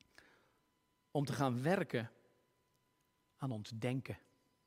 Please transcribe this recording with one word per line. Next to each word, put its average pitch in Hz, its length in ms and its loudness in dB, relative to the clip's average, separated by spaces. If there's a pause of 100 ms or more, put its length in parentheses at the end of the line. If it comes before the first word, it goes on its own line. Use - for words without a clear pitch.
(1120)
om 147 140 2
te 135 80 -2
gaan 123 300 2
werken 139 480 2 (1300)
aan 135 140 -2
ons 107 240 -4
denken. 123 440 -2 (480)